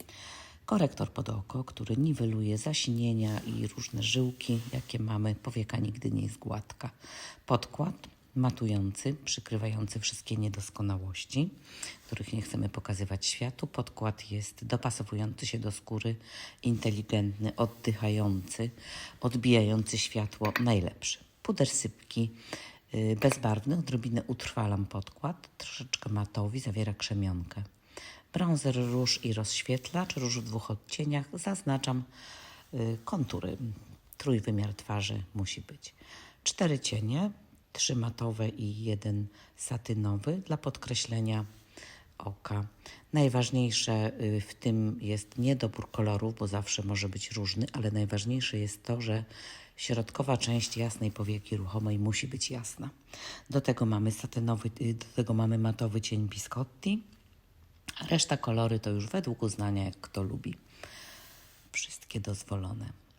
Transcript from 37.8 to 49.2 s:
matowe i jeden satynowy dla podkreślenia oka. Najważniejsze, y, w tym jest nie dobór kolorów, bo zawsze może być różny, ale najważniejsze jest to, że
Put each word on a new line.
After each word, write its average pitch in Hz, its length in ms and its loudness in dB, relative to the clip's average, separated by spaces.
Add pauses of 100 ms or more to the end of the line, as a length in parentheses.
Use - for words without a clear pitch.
matowe 113 520 0
i 107 360 -4
jeden 104 420 0 (300)
satynowy 107 880 0
dla 156 100 0
podkreślenia 113 880 -2 (720)
oka. 101 480 -4 (460)
Najważniejsze, 120 1080 4
y, 107 200 2
w - 140 -6
tym 110 460 2
jest 104 380 -4
nie 131 180 4
dobór - 340 -2
kolorów, 107 440 2
bo 113 120 -2
zawsze 98 360 -2
może 101 260 0
być 98 220 -6
różny, 107 420 0
ale 107 180 2
najważniejsze 107 680 2
jest 104 240 -2
to, 120 180 0
że 110 240 2 (520)